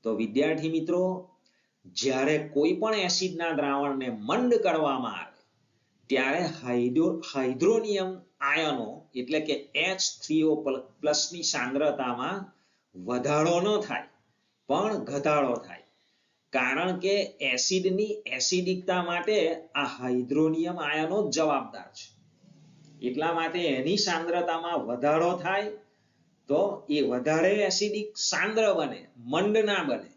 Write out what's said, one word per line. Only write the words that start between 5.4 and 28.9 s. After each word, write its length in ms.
ત્યારે 320
હાઇડ્રો-, 840
હાઇડ્રોનિયમ 880
આયનો 600
એટલે 240
કે 140
એચ 260
થ્રી 180
ઓ 120
પ્લસ 320
ની 100
સાંદ્રતામાં 1120
વધારો 560
ન 200
થાય, 260
પણ 300
ઘટાડો 580
થાય, 280
કારણ 460
કે 220
એસિડની 840
એસિડિકતા 760
માટે 600
આ 80
હાઇડ્રોનિયમ 960
આયનો 500
જવાબદાર 640
છે. 260
એટલા 320
માટે 260
એની 380
સાંદ્રતામાં 880
વધારો 520
થાય 340
તો 420
એ 120
વધારે 480
એસિડિક 680
સાંદ્ર 560
બને, 340